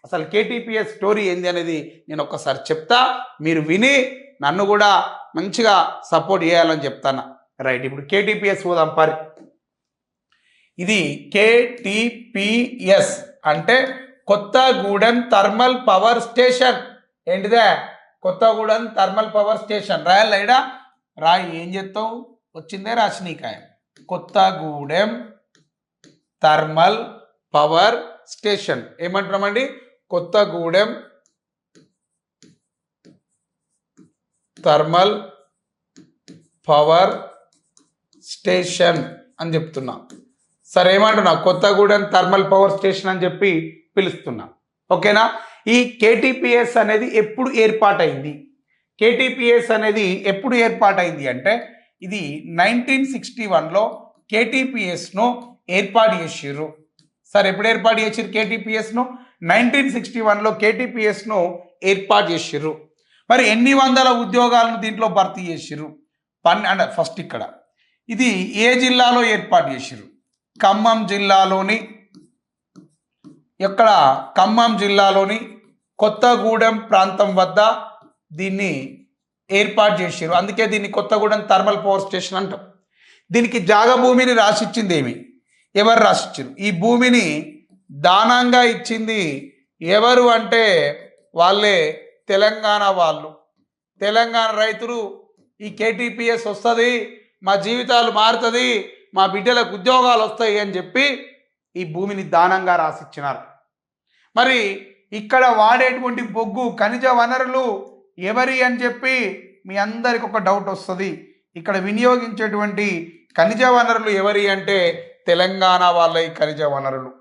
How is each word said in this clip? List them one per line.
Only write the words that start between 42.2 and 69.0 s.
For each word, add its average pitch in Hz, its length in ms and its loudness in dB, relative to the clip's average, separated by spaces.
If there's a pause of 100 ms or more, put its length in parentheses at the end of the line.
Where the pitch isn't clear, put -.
పవర్ 196 200 6
స్టేషన్ 190 380 -2
అని 185 140 -4
చెప్పి 165 600 -2 (140)
పిలుస్తున్నా. 139 520 -6 (420)
ఓకేనా? 208 420 2 (340)
ఈ 247 340 2
కేటీపీఎస్ 240 760 2
అనేది 214 400 0
ఎప్పుడు 254 320 -2
ఏర్పాటైంది? 180 1040 0 (460)
కేటీపీఎస్ 240 720 2
అనేది 214 560 -2
ఎప్పుడు 196 280 -2
ఏర్పాటైంది 185 720 0
అంటే 190 520 -4 (220)
ఇది 165 460 -10
నైన్టీన్ 240 580 0
సిక్స్టీ 233 400 -10
వన్లో 180 680 -2 (200)
కేటీపీఎస్ను 233 1300 -4 (120)
ఏర్పాటు 190 540 0
చేసిర్రు. 151 500 -10 (600)
సరే, 196 160 4
ఎప్పుడు 196 180 -2
ఏర్పాటు 226 340 2
చేసిర్రు 214 300 -4
కేటీపీఎస్ను? 220 840 -4 (260)
నైన్టీన్ 240 480 2
సిక్స్టీ 226 300 -8
వన్లో 208 300 0
కేటీపీఎస్ను 214 1120 -2 (200)
ఏర్పాటు 190 480 0
చేసిర్రు. 156 500 -6 (480)
మరి 240 200 4
ఎన్ని 240 240 2
వందల 262 360 4
ఉద్యోగాలను 233 720 0
దీంట్లో 220 260 -4
భర్తీ 185 460 -2
చేసిర్రు? 147 420 -14 (500)
పన్-, 196 200 2
అంటే 185 220 -2 (100)
ఫస్ట్ 165 220 -6
ఇక్కడ 123 300 -10 (600)
ఇది 208 500 -2
ఏ 247 200 4
జిల్లాలో 247 460 2